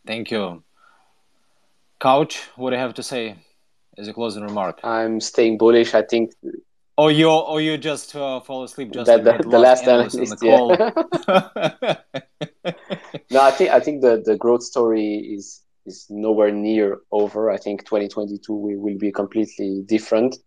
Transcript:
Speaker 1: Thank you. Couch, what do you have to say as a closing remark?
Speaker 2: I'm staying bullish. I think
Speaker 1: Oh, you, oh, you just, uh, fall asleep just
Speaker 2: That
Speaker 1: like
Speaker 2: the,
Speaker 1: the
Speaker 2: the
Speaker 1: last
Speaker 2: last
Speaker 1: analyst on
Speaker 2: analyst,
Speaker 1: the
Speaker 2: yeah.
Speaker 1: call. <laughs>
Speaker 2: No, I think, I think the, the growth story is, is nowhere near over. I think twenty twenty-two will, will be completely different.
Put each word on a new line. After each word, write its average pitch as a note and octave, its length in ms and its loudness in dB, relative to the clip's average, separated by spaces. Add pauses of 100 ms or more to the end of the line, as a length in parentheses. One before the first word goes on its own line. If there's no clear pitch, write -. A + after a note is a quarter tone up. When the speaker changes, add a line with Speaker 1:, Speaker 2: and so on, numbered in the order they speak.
Speaker 1:
Thank A2 240 -10
you. F#2 320 -6 (1400)
Couch, C#3+ 560 0
what B2+ 140 -8
do B2+ 80 -2
you B2+ 40 -6
have B2 120 -6
to B2 100 -12
say A2+ 320 -8 (640)
as G#2 100 -14
a G#2+ 60 -12
closing G#2+ 300 -8
remark? G#2 420 -6
Speaker 2:
I'm A2+ 340 -4
staying A2+ 380 0
bullish. A#2 360 4
I - 80 4
think A2+ 300 -2 (640)
Speaker 1:
Oh, D3+ 120 4
you, D#3 200 4
oh, D#3 300 0
you D#3 200 -4
just, C#3+ 380 -10
uh, C3+ 260 -8
fall C3 220 -12
asleep A#2+ 280 -14
just B2 160 -8
Speaker 2:
That A#2 180 6
Speaker 1:
like A#2 120 6
Speaker 2:
the, A2 60 -2
Speaker 1:
the A2+ 60 -10
Speaker 2:
the A#2+ 100 6
Speaker 1:
last B2+ 280 6
Speaker 2:
last A#2+ 280 4
Speaker 1:
analyst A2+ 300 -6
on - 20 2
Speaker 2:
analyst, A#3+ 720 2
Speaker 1:
the - 640 -2
Speaker 2:
yeah. G#3+ 120 -2 (680)
Speaker 1:
call. - 560 -12
<laughs> - 120 -20
Speaker 2:
No, C3 100 4
I C3+ 100 6
think, F3+ 200 0
I C3 80 6
think D3 220 -4
the, A#2 220 4
the G#2+ 140 0
growth A#2+ 240 0
story A2 540 -2
is, G#2 460 -12 (260)
is - 220 -20
nowhere G#2 420 0
near G#2 480 -2 (120)
over. G#2+ 380 -2
I G2 80 -2
think G2+ 280 -10
twenty G#2 220 -4
twenty-two G#2 460 -10
will, G#2 240 -6
will G2+ 200 -6
be G#2 140 -4
completely G2+ 720 -6
different. A2 500 -2 (120)